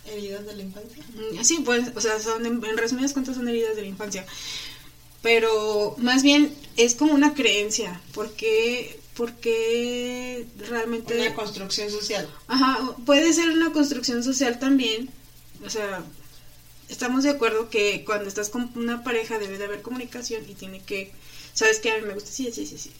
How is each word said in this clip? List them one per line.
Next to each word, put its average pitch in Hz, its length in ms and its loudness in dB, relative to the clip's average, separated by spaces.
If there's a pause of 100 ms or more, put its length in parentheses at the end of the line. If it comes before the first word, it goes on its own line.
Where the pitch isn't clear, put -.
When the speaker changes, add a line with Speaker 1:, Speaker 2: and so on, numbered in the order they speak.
Speaker 1:
¿Heridas 208 400 -8
de 208 100 -12
la 196 80 -10
infancia? 208 400 -14 (120)
Speaker 2:
Mm, 220 300 -6
sí, 330 200 2
pues, 240 300 2
o 202 60 -6
sea, 220 180 0
son, 440 260 -2
en, 233 200 -2
en 440 120 -2
resumidas 277 360 0
cuentas 254 240 -4
son 240 120 -4
heridas 226 280 0
de 208 60 -6
la 196 60 -8
infancia. 196 380 -8 (960)
Pero 214 760 4
más 247 240 4
bien 285 280 8 (260)
es 233 180 6
como 302 200 4
una 294 200 6
creencia. 208 680 0 (120)
¿Por 214 180 -6
qué, 226 680 0 (160)
por 233 200 -4
qué 240 1120 -2 (120)
realmente? 226 560 -4
Speaker 1:
Una 233 200 0
construcción 208 560 -6
social. 208 380 -4 (200)
Speaker 2:
Ajá, 262 480 2 (100)
puede 311 260 8
ser 330 180 4
una 330 220 4
construcción 254 520 0
social 254 340 2
también. 262 500 2 (560)
O 196 60 -12
sea, 196 320 -4 (880)
estamos 254 340 0
de 285 80 6
acuerdo 226 400 2
que 208 340 2
cuando 208 240 -2
estás 202 200 -4
con 240 260 -4
una 233 300 -4
pareja 226 340 -2
debe 196 200 -6
de 202 60 -4
haber 202 180 -8
comunicación 240 680 -8
y 196 60 -16
tiene 190 260 -14
que... 196 320 -8 (420)
¿sabes 220 240 4
qué? 226 140 0
A 220 40 0
mí 214 60 -4
me 202 120 -6
gusta, 202 160 -10
sí, 247 220 -6
sí, - 140 -6
sí, 156 120 -14
sí. - 220 -14